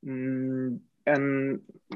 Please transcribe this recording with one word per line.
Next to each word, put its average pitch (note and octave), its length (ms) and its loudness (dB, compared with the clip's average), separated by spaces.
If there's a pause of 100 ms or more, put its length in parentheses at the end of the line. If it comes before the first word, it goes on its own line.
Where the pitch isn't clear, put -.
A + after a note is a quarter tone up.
Mm, C3 720 -2 (280)
em, C#3 560 2 (360)